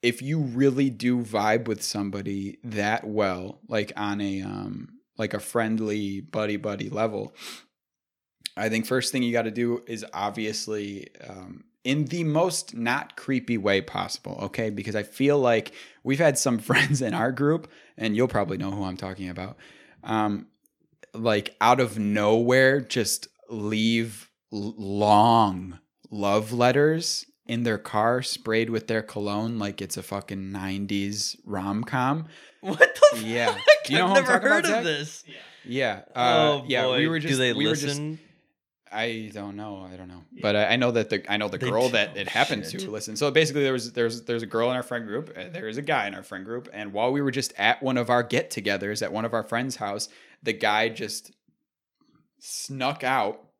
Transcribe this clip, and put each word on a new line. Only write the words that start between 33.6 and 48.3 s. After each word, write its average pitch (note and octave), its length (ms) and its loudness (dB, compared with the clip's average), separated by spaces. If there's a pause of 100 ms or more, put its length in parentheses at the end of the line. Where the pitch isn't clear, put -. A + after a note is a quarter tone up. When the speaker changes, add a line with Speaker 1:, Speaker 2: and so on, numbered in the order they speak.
Speaker 1:
Do C3+ 80 -2
you D3+ 60 6
know - 80 4
Speaker 2:
I've F#3+ 40 2
Speaker 1:
who G3 60 6
I'm - 60 6
Speaker 2:
never B3+ 100 2
Speaker 1:
talking G#3 140 2
about, D4 80 6
Speaker 2:
heard - 100 2
of - 60 2
Speaker 1:
Zach? A#3 120 0
Speaker 2:
this. D3+ 440 -4
Speaker 3:
Yeah. - 60 -20 (320)
Speaker 1:
Yeah. A#2 360 -2 (140)
Uh, B2 220 6 (240)
Speaker 2:
Oh, B2+ 60 -12
Speaker 1:
yeah, B2 160 2
Speaker 2:
boy. B2+ 140 2
Speaker 1:
we D3+ 100 4
were E3 120 0
just, D3 140 -2
Speaker 2:
Do C3 40 2
they B2+ 160 4
Speaker 1:
we C#3 140 2
were - 60 4
just D3 140 -2
Speaker 2:
listen? D3+ 320 -4 (720)
Speaker 1:
I A2 420 -4
don't G2+ 240 -10
know. G2+ 340 -12
I F#2 60 -16
don't F#2 100 -16
know. F2+ 240 -18
Speaker 3:
Yeah. - 100 -20
Speaker 1:
But G#2 140 2
I, G#2 120 4
I A2 100 4
know B2 140 2
that A2+ 180 2
the, G#2 220 -4
I G2+ 60 0
know G#2+ 120 -2
the G2 80 -6
Speaker 2:
They B2+ 120 -2
Speaker 1:
girl A#2 180 2
Speaker 2:
do. A#2+ 60 0
Speaker 1:
that G2+ 220 2
it G2 140 -6
happened A2+ 360 0
Speaker 2:
Shit. - 160 -10
Speaker 1:
to. G2 100 -8
Listen, G#2+ 260 -8
so D3 140 2
basically D3 320 4
there C3+ 100 2
was, A#2+ 180 -4
there A#2 140 0
was, A#2 180 -4
there B2 120 -4
was A#2 80 -4
a A2 40 -10
girl A#2 240 2
in B2+ 60 -2
our B2 60 -4
friend A#2+ 220 -8
group, A2 300 -6
and F2+ 180 -12
there C3+ 140 -8
is A2 100 -6
a C#3+ 40 -6
guy C3 260 0
in G2 80 -8
our F#2+ 80 -12
friend F#2+ 220 -12
group. A#2 260 -10
And G2+ 220 -10
while A2+ 180 2
we C#3+ 100 0
were C#3 100 0
just B2+ 260 -4
at G3 260 2
one C3 140 2
of A#2+ 120 0
our B2 140 4
get-togethers G#2 800 -2